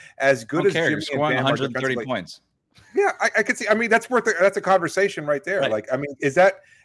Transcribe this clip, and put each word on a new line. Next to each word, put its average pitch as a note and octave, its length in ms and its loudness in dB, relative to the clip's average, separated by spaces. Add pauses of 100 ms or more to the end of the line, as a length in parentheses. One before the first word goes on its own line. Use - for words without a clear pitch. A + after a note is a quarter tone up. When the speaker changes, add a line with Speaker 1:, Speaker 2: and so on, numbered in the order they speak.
(180)
Speaker 1:
As C3+ 280 2
good D#3 140 -4
Speaker 2:
Don't G3 80 2
Speaker 1:
as F3+ 60 2
Speaker 2:
care. D#3+ 120 0
Speaker 1:
Jimmy D#3 80 2
Speaker 2:
You're D3+ 80 -4
scoring C#3 360 -2
Speaker 1:
and C3 80 0
Bam - 0 -
are - 20 0
Speaker 2:
a - 20 4
hundred B2 240 -2
thirty C3 220 -2
Speaker 1:
defensively A#2 100 -6
Speaker 2:
points. A2 360 -8 (540)
Speaker 1:
Yeah, G4 160 2 (100)
I, A3 160 0
I A3 60 4
could G#3+ 140 -2
see. A3 100 -6
I G#3+ 80 2
mean, A3+ 140 0
that's A3+ 200 2
worth A#3+ 180 0
a, G#3+ 120 2
that's F#3+ 180 2
a F3 40 -2
conversation F3+ 640 0
right D3 180 -2
there. F#3 160 -2
Speaker 2:
Right. C3 120 0
Speaker 1:
Like, G#2+ 200 -2
I C3 60 0
mean, C#3+ 240 -8
is C#3 140 0
that, F#3 260 4 (240)